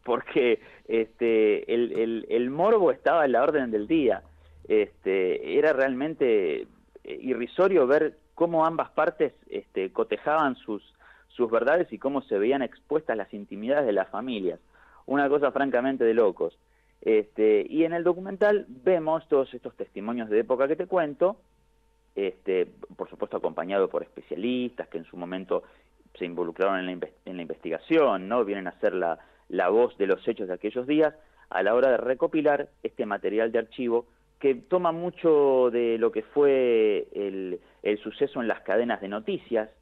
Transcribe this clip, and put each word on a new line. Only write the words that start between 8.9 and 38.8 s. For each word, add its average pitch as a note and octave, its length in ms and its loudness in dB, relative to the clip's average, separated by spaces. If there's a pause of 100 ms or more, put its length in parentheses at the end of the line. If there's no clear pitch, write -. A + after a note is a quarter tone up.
partes, D#3 420 -2 (160)
este, F#2+ 420 -6
cotejaban C3+ 640 -2
sus, - 380 -10 (340)
sus A#2 220 -2
verdades C3 420 2
y G#2 60 -12
cómo C3+ 240 -4
se G#2 160 -2
veían C3 240 2
expuestas B2 560 -4
las G2 160 -10
intimidades G#2+ 500 -4
de G#2+ 80 2
las F#2+ 160 0
familias. G2+ 500 -6 (460)
Una C#3 240 0
cosa C#3+ 240 2
francamente C3 520 0
de A2+ 100 4
locos. F#2+ 420 2 (460)
Este, G#2+ 680 2
y D#3+ 160 0
en E3 100 -2
el E3+ 100 -4
documental G3 640 0
vemos D#3+ 600 0
todos C3+ 260 2
estos B2 200 -14
testimonios A2 540 -8
de G#2+ 120 2
época B2+ 280 0
que D#3 80 0
te F3+ 100 -8
cuento, F3 540 -2 (720)
este, F#2 520 -2 (300)
por F#2 120 -10
supuesto - 300 -8
acompañado F2 500 -2
por - 140 -4
especialistas A#2 840 -8
que E2 100 -12
en E2 80 -12
su - 100 -20
momento F2 460 -6 (560)
se F2+ 80 -6
involucraron F2 520 -4
en F#2 80 -6
la F2+ 60 -6
inves-, F2+ 220 -10 (100)
en F#2 120 -12
la F2 60 -10
investigación, F#2 840 -2
¿no? A#2 160 0
Vienen G2 220 -6
a F2 140 -10
ser G2+ 120 0
la, F2 260 -2 (300)
la F2+ 220 0
voz A2+ 260 2
de G2 120 -2
los - 200 -2
hechos G#2 200 -6
de F#2 40 -6
aquellos B2 340 -6
días D3+ 280 2 (340)
a F2+ 140 -4
la G#2 120 2
hora B2+ 160 4
de A#2 60 4
recopilar C#3+ 720 0 (140)
este A2+ 240 -6
material G#2 440 -2
de A#2 100 0
archivo A#2 440 -4 (340)
que C3+ 160 2
toma E3+ 380 -2
mucho D3 800 2
de A#2 260 0
lo A2+ 160 2
que G#2+ 80 -4
fue A#2+ 920 2
el, F#2+ 460 -6 (220)
el G#2 200 0
suceso C3+ 400 -4
en A2+ 60 -2
las F#2+ 120 -2
cadenas A2 400 0